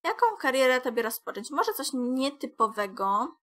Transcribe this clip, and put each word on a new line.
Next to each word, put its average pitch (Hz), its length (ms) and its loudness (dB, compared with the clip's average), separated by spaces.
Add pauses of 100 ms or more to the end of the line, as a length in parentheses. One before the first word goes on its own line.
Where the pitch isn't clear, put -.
Jaką 381 220 2 (140)
karierę 254 420 4
tobie 233 200 -2
rozpocząć? 226 500 -6
Może 359 220 0
coś - 200 -6
nietypowego? 240 1500 -2